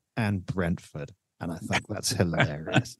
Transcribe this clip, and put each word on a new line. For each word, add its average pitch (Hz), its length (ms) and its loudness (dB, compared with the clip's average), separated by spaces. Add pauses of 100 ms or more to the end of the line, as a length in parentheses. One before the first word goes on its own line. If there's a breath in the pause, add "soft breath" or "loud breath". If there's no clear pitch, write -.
(160)
and 101 300 2
Brentford. 85 680 -2 (300)
And 87 100 -4
I 80 60 -6
think - 320 -2
that's - 220 -2
hilarious. - 880 2